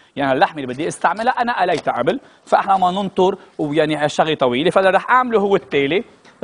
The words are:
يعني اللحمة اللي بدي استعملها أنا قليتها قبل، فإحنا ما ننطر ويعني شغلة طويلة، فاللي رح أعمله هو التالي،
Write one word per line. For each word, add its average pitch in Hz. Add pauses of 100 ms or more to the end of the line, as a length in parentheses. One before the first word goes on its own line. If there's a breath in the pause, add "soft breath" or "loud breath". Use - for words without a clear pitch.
(160 soft breath)
يعني 135
اللحمة 151
اللي 127
بدي 156
استعملها 196
أنا 240
قليتها 170
قبل، 131 (260 soft breath)
فإحنا 196
ما 185
ننطر 190 (200 loud breath)
ويعني 151
شغلة 156
طويلة، 139
فاللي 190
رح 185
أعمله 240
هو 196
التالي، 156 (400 soft breath)